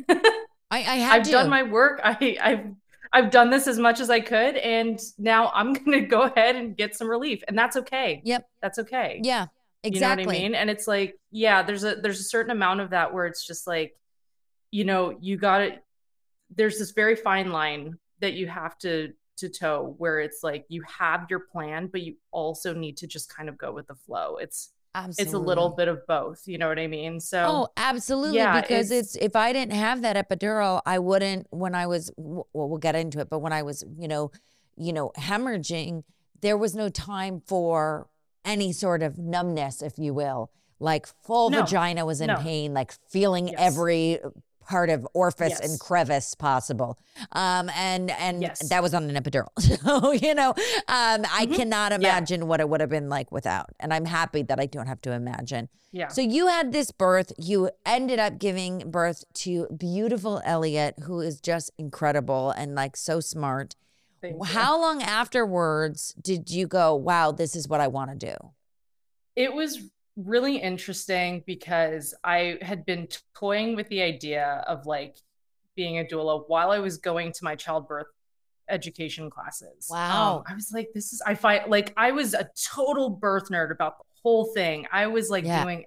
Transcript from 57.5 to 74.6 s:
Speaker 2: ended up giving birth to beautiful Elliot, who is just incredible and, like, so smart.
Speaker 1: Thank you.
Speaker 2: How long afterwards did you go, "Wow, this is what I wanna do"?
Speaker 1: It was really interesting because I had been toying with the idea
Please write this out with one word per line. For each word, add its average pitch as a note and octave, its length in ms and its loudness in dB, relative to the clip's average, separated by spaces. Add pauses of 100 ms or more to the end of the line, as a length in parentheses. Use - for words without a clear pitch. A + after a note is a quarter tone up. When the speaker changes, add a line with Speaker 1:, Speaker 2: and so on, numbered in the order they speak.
Speaker 2:
ended B3+ 320 0
up G#3+ 180 0
giving F#3 540 -4
birth E3+ 320 0 (200)
to F3 320 -2
beautiful G3+ 720 -2
Elliot, D#3 480 0 (120)
who E3+ 160 -4
is D#3 200 -6
just E3 380 -2
incredible C#3 720 0
and, C#3+ 240 -6
like, C3+ 200 -4
so E3 240 -2
smart. C#3 560 -4 (460)
Speaker 1:
Thank F3 140 -10
you. E3 100 -8
Speaker 2:
How A#3 340 2
long D#4+ 220 0
afterwards F3+ 1200 0
did F#3 300 -4
you F3+ 160 -2
go, D#3+ 280 6
"Wow, D#3+ 360 2
this D#3 240 -2
is D3+ 120 -8
what D3 140 0
I C#3+ 60 2
wanna C3+ 280 -6
do"? - 200 -10 (1000)
Speaker 1:
It B3+ 180 2
was D4 260 -4 (360)
really B3 420 0
interesting F3+ 880 -4
because E3 640 -2 (100)
I F3 380 0
had F3+ 240 -8
been F3 220 -4 (260)
toying G#3+ 420 -2
with G#3 120 -6
the G3 140 -2
idea D3 640 -2